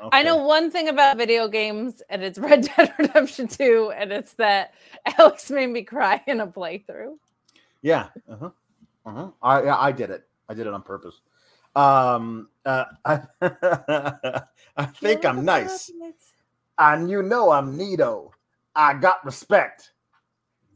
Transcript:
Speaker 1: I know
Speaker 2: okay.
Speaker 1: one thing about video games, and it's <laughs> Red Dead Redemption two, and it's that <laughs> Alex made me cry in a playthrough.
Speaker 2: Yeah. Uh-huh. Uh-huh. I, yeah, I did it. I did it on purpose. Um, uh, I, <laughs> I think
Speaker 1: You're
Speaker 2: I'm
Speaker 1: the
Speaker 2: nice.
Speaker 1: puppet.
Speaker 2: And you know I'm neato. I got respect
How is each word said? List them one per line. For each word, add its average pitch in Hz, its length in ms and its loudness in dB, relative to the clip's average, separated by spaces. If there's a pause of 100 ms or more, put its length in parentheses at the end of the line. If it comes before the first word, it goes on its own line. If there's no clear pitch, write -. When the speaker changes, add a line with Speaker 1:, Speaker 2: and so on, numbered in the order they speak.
(100)
Speaker 1:
I 269 120 4
know 330 120 2
Speaker 2:
okay. 285 100 0
Speaker 1:
one 311 260 2
thing 330 180 -4
about 277 280 4
video 233 320 0
games, 214 600 -6
and 196 120 -6
it's 190 160 -10
<laughs> - 20 -10
Red 285 360 4
Dead - 220 4
Redemption 277 500 0
two, 226 480 2
and 202 160 -8
it's 208 220 -10
that 202 400 0 (320)
<laughs> - 120 -4
Alex 302 320 6
made 269 180 -2
me 233 160 -6
cry 247 420 -2
in 247 140 -4
a 208 60 -6
playthrough. 185 720 -14 (640)
Speaker 2:
Yeah. 139 280 0 (200)
Uh-huh. 120 220 -16 (560)
Uh-huh. 131 240 -14 (120)
I, 135 200 4
yeah, 139 160 0
I 139 140 0
did 107 180 -8
it. 87 140 -14 (260)
I 107 40 -12
did 110 120 -10
it 101 80 -10
on 95 80 -12
purpose. 95 400 -16 (520)
Um, 123 760 2 (180)
uh, 131 180 -2 (220)
I, 147 160 0 (180)
<laughs> 147 1000 -4 (340)
I 143 80 -4
think 214 380 -2
Speaker 1:
You're 311 80 2
Speaker 2:
I'm 127 60 -4
Speaker 1:
the 131 60 -4
Speaker 2:
nice. 359 480 -2
Speaker 1:
puppet. 330 260 -18 (600)
Speaker 2:
And 160 300 4
you 196 140 -2
know 208 300 2
I'm 139 260 0
neato. 147 520 -2 (460)
I 147 180 4
got 180 300 2
respect - 680 -2 (840)